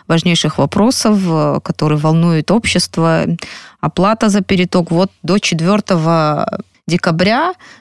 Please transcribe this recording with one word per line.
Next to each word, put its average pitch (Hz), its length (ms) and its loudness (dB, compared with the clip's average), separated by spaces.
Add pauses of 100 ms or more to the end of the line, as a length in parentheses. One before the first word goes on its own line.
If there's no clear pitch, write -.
важнейших 165 500 0
вопросов, 208 720 2
э, 151 340 0
который 151 360 -2
волнует 160 520 2
общество. 165 760 0 (540)
Оплата 208 500 0
за 202 120 2
переток. 180 500 0
Вот 180 200 0 (100)
до 175 160 0
четвёртого 165 1080 0 (400)
декабря 185 640 0 (280)